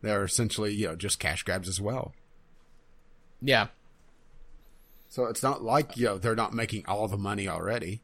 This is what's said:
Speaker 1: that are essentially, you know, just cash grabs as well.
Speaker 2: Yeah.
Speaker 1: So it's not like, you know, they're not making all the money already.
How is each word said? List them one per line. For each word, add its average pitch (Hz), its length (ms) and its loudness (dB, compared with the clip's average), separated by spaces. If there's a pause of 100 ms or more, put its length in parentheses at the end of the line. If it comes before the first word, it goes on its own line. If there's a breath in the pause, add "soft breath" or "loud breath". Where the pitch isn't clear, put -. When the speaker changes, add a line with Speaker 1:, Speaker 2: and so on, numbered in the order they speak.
Speaker 1:
that 107 140 2
are 101 80 2
essentially, 104 500 0
you 104 140 0
know, 82 80 -4
just - 240 -2
cash - 240 0
grabs 90 240 -2
as 95 120 -4
well. 107 320 -4 (1300)
Speaker 2:
Yeah. 123 280 4 (1400)
Speaker 1:
So 127 180 0
it's 113 160 -2
not 127 200 2
like, 135 340 2
you 120 100 4
know, 101 120 2
they're 110 160 2
not 113 200 0
making 113 320 -2
all 104 200 0
the 101 120 0
money 101 280 -2
already. 95 580 -2